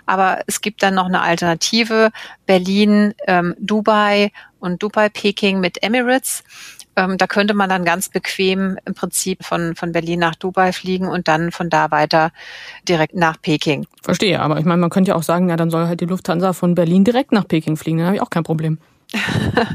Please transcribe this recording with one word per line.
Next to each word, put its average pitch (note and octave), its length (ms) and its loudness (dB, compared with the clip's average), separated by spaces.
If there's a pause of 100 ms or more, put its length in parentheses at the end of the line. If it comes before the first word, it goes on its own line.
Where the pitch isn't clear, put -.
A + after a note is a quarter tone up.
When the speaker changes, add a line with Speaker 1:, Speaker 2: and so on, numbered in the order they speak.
Speaker 1:
Aber F#3+ 400 2
es - 140 -6
gibt - 220 -6
dann F#3+ 140 2
noch F#3 100 0
eine F#3 160 0
Alternative, A3 880 0 (360)
Berlin, G#3 680 4 (120)
ähm, F3 320 0
Dubai G#3 720 2 (260)
und F3+ 240 -6
Dubai-Peking G#3 800 0
mit F3+ 220 -4
Emirates. B3 600 0 (540)
Ähm, F#3 200 0
da F#3 100 2
könnte G#3 280 0
man G3 160 0
dann F3+ 140 0
ganz E3+ 240 0
bequem F#3+ 760 -2
im F#3+ 80 -8
Prinzip - 520 -6
von, E3+ 320 -4
von E3+ 160 -6
Berlin E3+ 260 -2
nach E3 160 0
Dubai F#3 380 0
fliegen F#3 340 -4
und F3+ 220 -4
dann E3 240 2
von E3+ 180 -6
da D#3 200 2
weiter D#3 420 2 (540)
direkt D#3 280 0
nach E3 260 0
Peking. D3 460 -2 (160)
Speaker 2:
Verstehe, F#3 380 0
aber D3+ 180 0
ich D#3 60 0
meine, F3 160 2
man E3+ 100 2
könnte F#3+ 200 2
ja F#3 40 2
auch E3 80 0
sagen, F3 260 0
ja, E3+ 80 0
dann E3 140 0
soll E3 160 0
halt E3+ 140 -2
die F3 60 -4
Lufthansa F#3 460 -2
von F3 220 0
Berlin F3 300 4
direkt A#3+ 280 2
nach G#3 140 2
Peking D#3 300 -2
fliegen, D#3+ 220 -4
dann E3+ 100 0
habe G3+ 80 0
ich - 60 -2
auch - 80 -6
kein D#3+ 140 -2
Problem. D#3+ 340 -2 (340)
Speaker 1:
<laughs> A3 60 -4 (560)